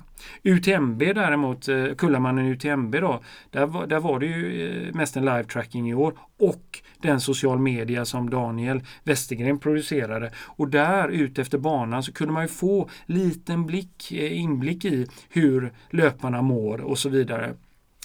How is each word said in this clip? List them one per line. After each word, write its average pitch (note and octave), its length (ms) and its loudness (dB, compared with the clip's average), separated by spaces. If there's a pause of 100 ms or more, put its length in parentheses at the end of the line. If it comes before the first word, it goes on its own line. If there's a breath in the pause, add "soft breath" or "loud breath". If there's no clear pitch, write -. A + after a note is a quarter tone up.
(420 loud breath)
U F#3 160 6
T F#3+ 140 2
M B2+ 260 2
B E3+ 140 2
däremot, D3 560 0
eh, C3 180 2 (120)
Kullamannen C3 480 2
U B2+ 100 0
T D3 120 -4
M C3 220 0
B D3 100 0
då, C#3 220 0 (280 loud breath)
där C#3 160 0
var, E3 200 -4
där D#3 140 2
var D3+ 180 2
det C#3+ 80 0
ju, E3+ 420 -4
eh, - 260 -6
mest D#3 220 -2
en C3 80 0
live-tracking A#2+ 640 -2
i A#2 40 -2
år, D#3 200 2 (260 loud breath)
och - 420 0 (200 soft breath)
den C#3+ 180 2
social C3 380 0
media A#2+ 460 0
som A#2+ 260 -4
Daniel B2 520 -2 (220 loud breath)
Westergren C3+ 540 0
producerade. B2 800 -2
Och - 320 -6
där D#3 400 4
ute C#3 340 0
efter C3+ 160 -2
banan C3 440 -2
så - 100 -10
kunde D#3 200 -4
man D#3+ 100 -2
ju E3 60 -2
få F#3+ 400 0 (180 loud breath)
liten E3+ 600 0
blick, F3+ 460 -8
eh, E3 280 -4
inblick D#3+ 440 -2
i C3 220 0 (220 loud breath)
hur C3 440 4 (180 soft breath)
löparna C3 520 2
mår A#2 380 0
och C3+ 180 -2
så C#3 100 -2
vidare. A#2+ 460 0 (500)